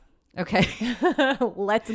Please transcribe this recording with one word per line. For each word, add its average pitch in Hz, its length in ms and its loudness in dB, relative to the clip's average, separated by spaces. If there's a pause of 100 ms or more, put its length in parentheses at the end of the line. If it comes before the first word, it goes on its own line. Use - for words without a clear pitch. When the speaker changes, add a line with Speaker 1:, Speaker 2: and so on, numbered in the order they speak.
(380)
Speaker 1:
Okay. 180 280 2 (480)
Speaker 2:
<laughs> 269 260 2
Let's 214 540 -2